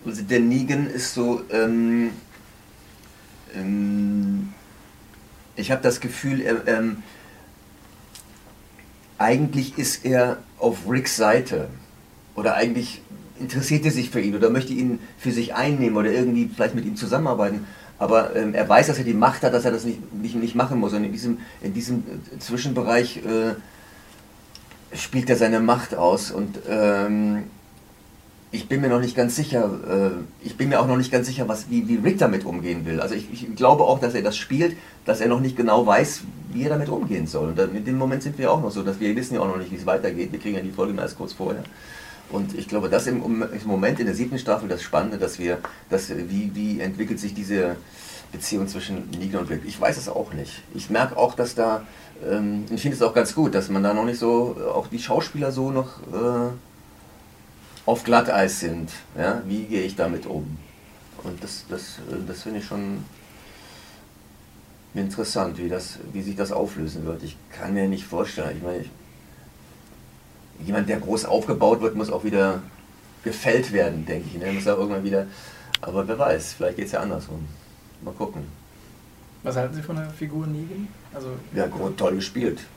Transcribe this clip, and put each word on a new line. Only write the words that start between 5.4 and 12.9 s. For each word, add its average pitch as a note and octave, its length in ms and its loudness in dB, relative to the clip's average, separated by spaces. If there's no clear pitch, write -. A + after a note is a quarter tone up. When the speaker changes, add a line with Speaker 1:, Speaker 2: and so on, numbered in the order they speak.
Speaker 1:
ich G2+ 160 -2
hab C3 100 0
das B2 200 2
Gefühl, C3 400 -2
er, A2+ 260 0
ähm, A2+ 300 2
eigentlich B2+ 600 2
ist - 280 -2
er B2 320 4
auf G2+ 300 0
Ricks B2+ 260 0
Seite. G#2+ 520 4
Oder G#2+ 200 2
eigentlich A#2 460 0